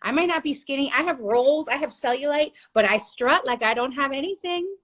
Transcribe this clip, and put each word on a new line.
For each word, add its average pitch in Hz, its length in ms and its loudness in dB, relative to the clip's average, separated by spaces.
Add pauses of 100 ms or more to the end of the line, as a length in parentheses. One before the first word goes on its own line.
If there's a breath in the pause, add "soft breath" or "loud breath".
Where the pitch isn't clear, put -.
I 208 100 -2
might 339 160 2
not 320 140 0
be 294 120 -4
skinny. 277 400 -4
I 262 80 4
have 320 180 -2
rolls, 247 480 2
I 233 80 -2
have 294 140 -4
cellulite, 294 600 0 (220 loud breath)
but 214 100 4
I 208 140 2
strut 254 480 0
like 247 160 -2
I 220 120 2
don't 247 180 -2
have 269 200 -2
anything. 349 540 -4 (180)